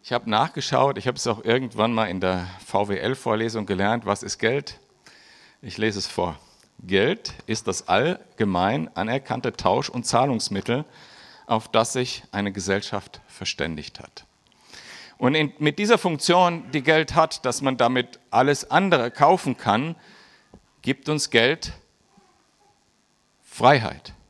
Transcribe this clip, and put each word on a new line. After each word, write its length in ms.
Ich 20
habe 160
nachgeschaut, 680
ich 80
habe 100
es 120
auch 160
irgendwann 480
mal 140
in 140
der 280
V-W-L-Vorlesung 960
gelernt, 420
was 180
ist 140
Geld? 420
Ich 160
lese 220
es 80
vor. 300
Geld 540
ist 220
das 180
allgemein 1080
anerkannte 560
Tausch- 360
und 180
Zahlungsmittel, 760
auf 220
das 240
sich 400
eine 180
Gesellschaft 760
verständigt 720
hat. 240
Und 180
in, 240
mit 200
dieser 180
Funktion, 760
die 100
Geld 320
hat, 300
dass 180
man 140
damit 420
alles 400
andere 400
kaufen 460
kann, 380
gibt 260
uns 220
Geld 420
Freiheit. 680